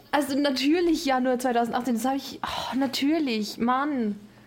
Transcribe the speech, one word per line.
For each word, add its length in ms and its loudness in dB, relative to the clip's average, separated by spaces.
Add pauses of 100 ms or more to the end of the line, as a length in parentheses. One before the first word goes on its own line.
(120)
also 260 0
natürlich 680 2
Januar 340 2
zweitausendachtzehn, 560 0
das 100 -2
hab 100 2
ich, 280 -8
oh, 340 -6
natürlich, 800 0
Mann. 640 0 (280)